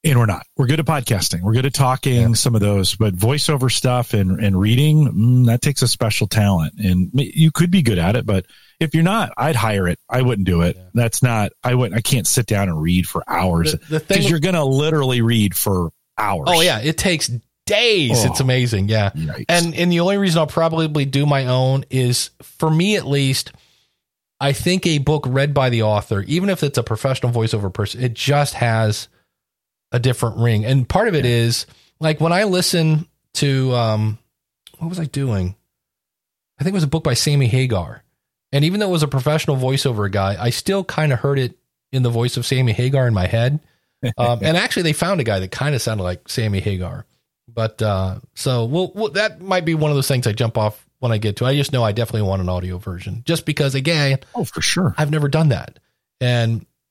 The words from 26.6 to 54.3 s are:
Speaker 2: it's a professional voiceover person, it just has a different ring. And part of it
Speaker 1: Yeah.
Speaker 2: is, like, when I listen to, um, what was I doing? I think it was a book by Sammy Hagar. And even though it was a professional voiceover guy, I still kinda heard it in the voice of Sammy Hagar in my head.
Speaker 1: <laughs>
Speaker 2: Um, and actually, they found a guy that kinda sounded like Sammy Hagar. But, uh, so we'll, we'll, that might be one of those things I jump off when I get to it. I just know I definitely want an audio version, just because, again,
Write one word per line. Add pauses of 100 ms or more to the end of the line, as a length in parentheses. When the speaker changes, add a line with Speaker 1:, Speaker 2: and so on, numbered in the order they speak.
Speaker 2:
it's
a
professional
voiceover
person,
it
just
has (840)
a
different
ring.
And
part
of
it
Speaker 1:
Yeah.
Speaker 2:
is, (320)
like,
when
I
listen (280)
to,
um, (600)
what
was
I
doing? (1040)
I
think
it
was
a
book
by
Sammy
Hagar. (480)
And
even
though
it
was
a
professional
voiceover
guy,
I
still
kinda
heard
it (360)
in
the
voice
of
Sammy
Hagar
in
my
head. (400)
Speaker 1:
<laughs>
Speaker 2:
Um,
and
actually,
they
found
a
guy
that
kinda
sounded
like
Sammy
Hagar. (480)
But,
uh, (140)
so
we'll,
we'll,
that
might
be
one
of
those
things
I
jump
off (140)
when
I
get
to
it.
I
just
know
I
definitely
want
an
audio
version,
just
because,
again, (180)